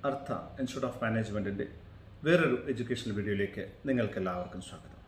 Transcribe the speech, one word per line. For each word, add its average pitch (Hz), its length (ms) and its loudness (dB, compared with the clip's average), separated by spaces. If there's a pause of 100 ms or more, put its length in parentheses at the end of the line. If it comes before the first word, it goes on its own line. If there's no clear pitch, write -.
അർത്ഥ - 280 -2
Institute 131 520 -4
of 120 240 0
Management-ിൻ്റെ 104 580 2 (580)
വേറൊരു 151 440 6
എഡ്യൂക്കേഷണൽ 117 440 -2
വീഡിയോയിലേക്ക് 101 580 0 (160)
നിങ്ങൾക്ക് 120 320 2
എല്ലാവർക്കും 90 440 -2
സ്വാഗതം. - 440 -14